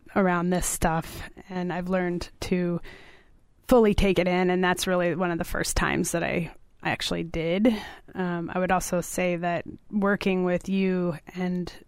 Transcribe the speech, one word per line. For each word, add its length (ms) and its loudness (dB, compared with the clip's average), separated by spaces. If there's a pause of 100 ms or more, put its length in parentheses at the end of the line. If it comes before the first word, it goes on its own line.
(180)
around 340 4
this 160 0
stuff. 560 -2 (260)
And 240 -6
I've 160 -6
learned 420 -2 (100)
to 400 -2 (880)
fully 260 8
take 240 4
it 80 4
in. 240 2
And 140 2
that's 240 0
really 260 2
one 160 -2
of 80 -2
the 60 -4
first 320 -4
times 360 0
that 120 -2
I 260 -2 (320)
actually 400 -4
did. 460 0 (460)
Um, 380 -4
I 60 -2
would 140 2
also 300 0
say 340 -2
that 280 -2 (280)
working 520 2
with 240 -2
you 480 0 (200)
and 340 -4 (180)